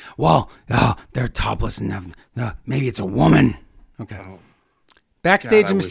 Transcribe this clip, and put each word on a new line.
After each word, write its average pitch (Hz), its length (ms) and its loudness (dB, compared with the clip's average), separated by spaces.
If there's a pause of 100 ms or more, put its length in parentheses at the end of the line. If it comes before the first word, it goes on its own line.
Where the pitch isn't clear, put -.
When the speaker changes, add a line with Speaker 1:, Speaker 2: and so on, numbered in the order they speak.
(180)
Speaker 1:
Well, 156 320 2 (220)
oh, 117 240 2 (180)
they're 127 140 -4
topless - 500 -4
and - 140 -6
have, 98 160 -10 (300)
uh, 117 140 -4 (140)
maybe 131 220 -2
it's 117 120 -4
a 101 60 -6
woman. 139 520 2 (420)
Okay. 107 200 -14
Speaker 2:
Oh. 95 200 -18 (840)
Speaker 1:
Backstage 208 440 2
Speaker 2:
God, 196 60 -2
Speaker 1:
and 196 100 0
Speaker 2:
I 185 40 -2
wish, - 60 -